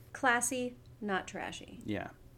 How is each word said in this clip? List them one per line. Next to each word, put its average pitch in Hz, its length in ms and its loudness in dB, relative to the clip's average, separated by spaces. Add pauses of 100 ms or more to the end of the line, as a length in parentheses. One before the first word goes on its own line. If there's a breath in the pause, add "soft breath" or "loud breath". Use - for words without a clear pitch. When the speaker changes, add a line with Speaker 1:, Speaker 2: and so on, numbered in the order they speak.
(140)
Speaker 1:
Classy, 247 600 4 (240)
not 208 280 2
trashy. - 560 -6
Speaker 2:
Yeah. 104 260 0 (280)